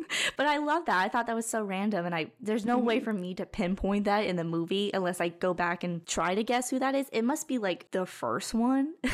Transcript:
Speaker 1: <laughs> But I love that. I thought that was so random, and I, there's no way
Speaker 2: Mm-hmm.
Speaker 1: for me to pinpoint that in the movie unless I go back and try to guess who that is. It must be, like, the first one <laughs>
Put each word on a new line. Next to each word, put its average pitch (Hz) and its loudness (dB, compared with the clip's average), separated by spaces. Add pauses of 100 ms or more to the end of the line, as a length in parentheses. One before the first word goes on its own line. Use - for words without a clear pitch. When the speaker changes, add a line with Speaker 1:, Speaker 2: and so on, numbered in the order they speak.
(120)
Speaker 1:
<laughs> - -2
But 269 0
I 294 4
love 302 0
that. 196 4
I 196 2
thought 240 0
that 226 0
was 226 -2
so 220 -2
random, 196 0
and 175 -2
I, 160 0 (140)
there's 214 0
no 240 4
way 233 4
Speaker 2:
Mm-hmm. - -2
Speaker 1:
for 220 0
me 180 -4
to 190 -6
pinpoint 196 0
that 208 4
in 180 0
the 165 0
movie 170 0
unless 180 0
I 175 0
go 180 0
back 175 -2
and 170 -4
try 180 0
to 220 0
guess 247 0
who 262 0
that 269 0
is. 277 0
It 226 2
must 285 0
be, 262 -2
like, 185 -4
the 185 0
first - -4
one 269 2
<laughs> - -6 (100)